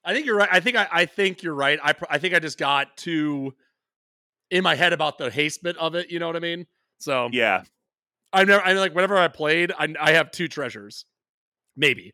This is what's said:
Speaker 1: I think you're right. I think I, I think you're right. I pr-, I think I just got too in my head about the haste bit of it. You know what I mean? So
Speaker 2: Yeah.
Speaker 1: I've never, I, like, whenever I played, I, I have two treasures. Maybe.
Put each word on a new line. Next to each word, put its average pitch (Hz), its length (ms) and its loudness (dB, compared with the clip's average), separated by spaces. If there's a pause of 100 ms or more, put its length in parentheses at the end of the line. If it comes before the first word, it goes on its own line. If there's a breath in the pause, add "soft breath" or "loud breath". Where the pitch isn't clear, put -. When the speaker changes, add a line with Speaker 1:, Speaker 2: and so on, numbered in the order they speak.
Speaker 1:
I 180 100 -4
think 294 120 -2
you're 226 120 0
right. 202 140 2
I 185 80 6
think 240 180 -2
I, 202 140 0
I 175 140 2
think 190 380 -4
you're 165 100 -4
right. 143 300 0
I 151 100 2
pr-, - 160 -6
I 147 80 -2
think 175 160 -2
I 175 60 4
just 156 180 -10
got 139 400 -2
too 147 560 -4 (960)
in 180 140 0
my 165 120 2
head 175 180 2
about 151 240 -4
the 135 120 -6
haste 147 320 -4
bit 175 160 -8
of 160 180 -4
it. 175 140 -6
You 170 100 -8
know 170 80 -6
what 165 80 -6
I 170 40 -4
mean? 170 260 -8 (340)
So 127 320 -2
Speaker 2:
Yeah. 110 320 2 (720)
Speaker 1:
I've 190 140 6
never, 202 160 6
I, 185 100 4
like, 190 220 0
whenever 190 220 2
I 175 100 4
played, 160 500 0
I, 151 220 -2
I 151 140 4
have 165 180 2
two 175 160 -6
treasures. 110 580 -10 (680)
Maybe. 131 380 0